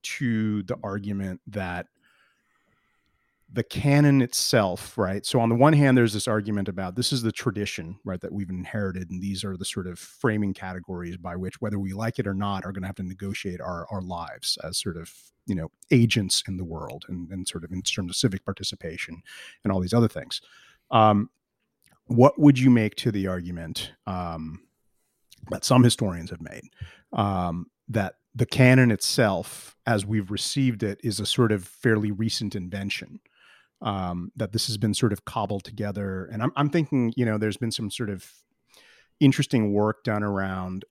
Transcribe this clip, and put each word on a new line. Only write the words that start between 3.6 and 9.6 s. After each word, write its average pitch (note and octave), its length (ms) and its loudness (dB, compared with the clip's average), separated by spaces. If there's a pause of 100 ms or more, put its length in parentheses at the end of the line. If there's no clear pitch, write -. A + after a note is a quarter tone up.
canon C#3+ 580 4
itself, - 760 0
right? G2 300 -2
So B2+ 140 2
on A2+ 80 4
the A#2 60 2
one C#3+ 200 8
hand, C3+ 240 6
there's A2+ 160 4
this G#2+ 140 -4
argument G#2 400 0
about F#2 260 -6
this B2 180 -2
is B2 100 0
the A2 100 0
tradition, G2 720 -6
right, F#2 160 -8
that E2 120 -10
we've F#2+ 160 -6
inherited, F#2 640 -6
and F#2 100 -8
these G2 240 -6
are F#2+ 120 -8
the E2+ 80 -10